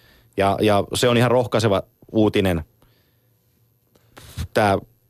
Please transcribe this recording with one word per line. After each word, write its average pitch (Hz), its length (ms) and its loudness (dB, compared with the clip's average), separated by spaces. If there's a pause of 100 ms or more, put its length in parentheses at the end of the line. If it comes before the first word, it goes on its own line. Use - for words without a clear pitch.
(360)
Ja, 98 240 0
ja 101 240 2 (100)
se 127 140 0
on 120 80 2
ihan 117 140 2
rohkaiseva 113 520 0 (300)
uutinen. 98 520 0 (1900)
Tää 101 240 0 (300)